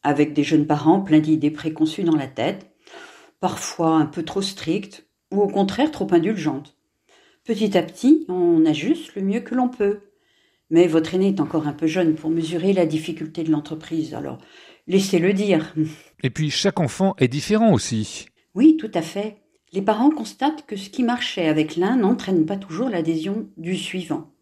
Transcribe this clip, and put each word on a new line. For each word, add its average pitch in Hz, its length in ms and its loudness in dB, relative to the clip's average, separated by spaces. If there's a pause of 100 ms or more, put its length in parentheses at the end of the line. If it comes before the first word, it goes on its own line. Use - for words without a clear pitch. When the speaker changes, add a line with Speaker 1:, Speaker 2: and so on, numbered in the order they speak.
Speaker 1:
avec 147 320 2
des 147 100 0
jeunes 151 220 2
parents 156 360 2
pleins 156 180 4
d'idées 151 320 2
préconçues 156 500 -4
dans 165 140 2
la 139 100 -2
tête, 143 460 -6 (680)
parfois 160 580 0
un 151 100 2
peu 160 160 -8
trop 196 180 -6
strictes - 640 -6 (240)
ou 196 100 -2
au 202 80 4
contraire 196 440 0
trop - 200 -6
indulgentes. 160 640 0 (680)
Petit 208 340 0
à 170 60 4
petit, 285 460 4
on 170 360 4
ajuste 160 480 0
le 196 80 -8
mieux 202 200 -2
que - 120 -10
l'on 254 160 0
peut. 202 300 -2 (720)
Mais 170 160 6
votre 160 260 2
aîné 190 140 2
est 196 120 0
encore 151 280 -2
un 147 60 -4
peu 165 120 -4
jeune 160 300 2
pour 160 160 -4
mesurer 165 420 0
la 175 140 2
difficulté 156 560 -6
de 160 80 0
l'entreprise, 151 640 -4
alors 139 240 -10 (480)
laissez-le 190 460 2
dire. 190 420 0 (480)
Speaker 2:
Et 131 80 0
puis 156 180 -2
chaque - 300 -2
enfant 185 400 0
est 131 80 2
différent 202 460 2
aussi. - 520 -2 (300)
Speaker 1:
Oui, 311 200 6
tout 220 200 -8
à 165 80 0
fait. 208 400 -10 (280)
Les 196 120 -4
parents 220 260 4
constatent 302 560 -4
que 214 100 -10
ce 196 140 -12
qui - 140 -4
marchait 233 440 -2
avec 156 280 0
l'un 190 200 0
n'entraîne 190 520 2
pas 202 100 -4
toujours 196 320 -6
l'adhésion 175 680 -4
du 170 220 -6
suivant. - 540 -8 (100)